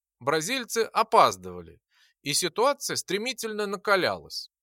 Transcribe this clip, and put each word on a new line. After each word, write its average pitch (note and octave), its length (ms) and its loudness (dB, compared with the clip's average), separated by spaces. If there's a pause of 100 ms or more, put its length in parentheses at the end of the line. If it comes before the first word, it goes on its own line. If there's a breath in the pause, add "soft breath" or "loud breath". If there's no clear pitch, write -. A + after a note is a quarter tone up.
(200)
Бразильцы G3 720 -2
опаздывали, F#2 880 2 (420 soft breath)
и D3 120 -4
ситуация G3+ 640 -2
стремительно G#3+ 680 -6
накалялась, E3+ 840 -2 (120)